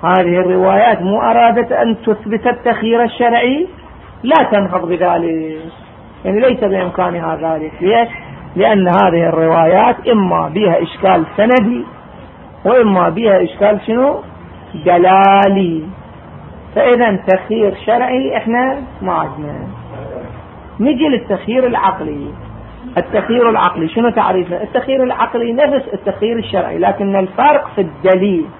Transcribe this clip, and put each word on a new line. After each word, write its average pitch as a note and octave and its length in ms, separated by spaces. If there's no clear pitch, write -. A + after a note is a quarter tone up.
هذه F3+ 360
الروايات F#3+ 600
مو G3 200
أرادت A#3 500
أن A#3 340
تثبت G#3+ 420
التخيير A#3 560
الشرعي، A#3+ 640
لا C#4+ 280
تنهض F#3 360
بذلك، E3 720
يعني F#3+ 140
ليس B3+ 200
بإمكانها F3 760
ذلك. D#3 360
ليش؟ A3+ 280
لأن G3 320
هذه F3 420
الروايات E3 800
إما F3 420
بها E3+ 340
إشكال F3 420
سندي A#3+ 480
وإما G3 440
بها F#3+ 340
إشكال G3+ 440
شنو؟ B3 320
دلالي. F#3+ 1000
فإذا A#3+ 400
تخيير G3 600
شرعي B3+ 520
إحنا B3+ 440
ما F#3 120
عندنا. D3 540
نجي C#4+ 300
للتخيير A#3+ 580
العقلي. D#3 600
التخيير A3+ 520
العقلي F3 380
شنو A3+ 220
تعريفه؟ F#3 540
التخيير C4 400
العقلي A#3 500
نفس C#4 400
التخيير G#3 440
الشرعي، G3 400
لكن G3 380
الفرق C4 600
في G#3 60
الدليل. F3+ 640